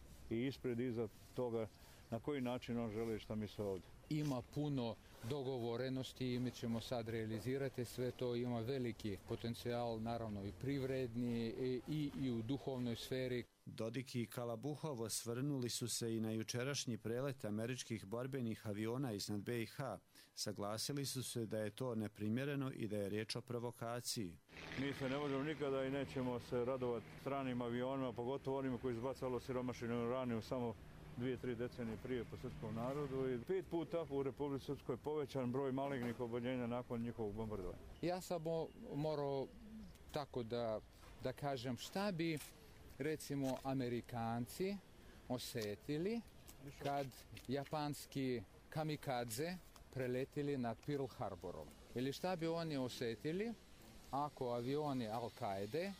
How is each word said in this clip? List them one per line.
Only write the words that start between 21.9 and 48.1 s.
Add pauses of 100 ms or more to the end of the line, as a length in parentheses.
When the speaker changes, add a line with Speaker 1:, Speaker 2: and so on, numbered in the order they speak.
Speaker 3:
neprimjereno
i
da
je
riječ
o
provokaciji. (420)
Speaker 1:
Mi
se
ne
možemo
nikada
i
nećemo
se
radovati (160)
stranim
avionima,
pogotovo
onima
koji
izbacalo
siromašinu
i
uranijum
samo (420)
dvije,
tri
decenije
prije
po
srpskom
narodu.
I
pet
puta
u
Republici
Srpskoj
povećan
broj
malignih
oboljenja
nakon
njihovog
bombardovanja. (220)
Speaker 2:
Ja
sam
mo-, (280)
morao (640)
tako
da, (440)
da
kažem
šta
bi, (600)
recimo,
Amerikanci (500)
osjetili (600)
kad (400)
japanski (280)